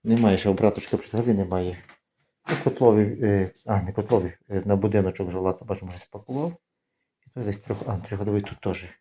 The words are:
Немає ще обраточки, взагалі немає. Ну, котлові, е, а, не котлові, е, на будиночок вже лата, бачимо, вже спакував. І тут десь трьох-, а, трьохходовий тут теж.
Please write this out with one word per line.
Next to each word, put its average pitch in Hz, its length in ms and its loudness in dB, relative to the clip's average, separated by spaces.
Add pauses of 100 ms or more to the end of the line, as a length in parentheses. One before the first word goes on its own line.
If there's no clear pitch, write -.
Немає 113 340 4
ще 104 100 0
обраточки, 101 480 2
взагалі 117 360 -2
немає. 90 520 -2 (640)
Ну, 160 160 -2
котлові, 110 580 4
е, 98 280 2 (160)
а, 98 160 2
не 92 100 -6
котлові, 104 400 0 (180)
е, 95 140 -2
на 101 120 2
будиночок 98 520 0
вже 90 100 -6
лата, 92 260 -2
бачимо, 95 260 -8
вже 90 100 -16
спакував. 143 560 -8 (680)
І - 40 -20
тут 123 140 -10
десь 104 140 -4
трьох-, - 280 -8
а, 107 100 -4
трьохходовий 101 460 -4
тут - 180 -14
теж. 90 260 -6 (140)